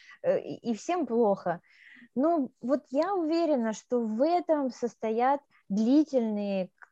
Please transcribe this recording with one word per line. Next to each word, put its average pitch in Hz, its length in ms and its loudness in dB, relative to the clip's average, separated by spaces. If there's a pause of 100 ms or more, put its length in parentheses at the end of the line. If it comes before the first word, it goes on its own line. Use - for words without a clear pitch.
(240)
э, 180 180 2
и, - 300 -6
и 220 40 -2
всем 339 320 -2
плохо. 202 540 0 (540)
Но 285 340 0 (120)
вот 254 300 -2
я 320 240 0
уверена, 311 580 0
что 247 280 -4
в 220 220 -2
этом 302 480 0
состоят 240 720 -2 (280)
длительные, 214 1000 0 (220)